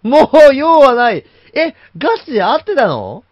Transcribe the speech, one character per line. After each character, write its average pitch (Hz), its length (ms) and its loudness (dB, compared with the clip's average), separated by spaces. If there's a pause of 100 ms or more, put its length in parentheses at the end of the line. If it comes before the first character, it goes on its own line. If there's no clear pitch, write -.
も 277 280 0 (200)
う 262 40 -2
用 320 240 0
は 254 160 4
な 240 160 -2
い。 165 140 -8 (280)
え、 320 220 -4 (220)
ガ 359 280 -4
チ 311 60 -16
で 202 120 -4
合 226 120 -2
っ 320 80 -6
て 415 120 -8
た 240 120 0
の？ 120 440 -10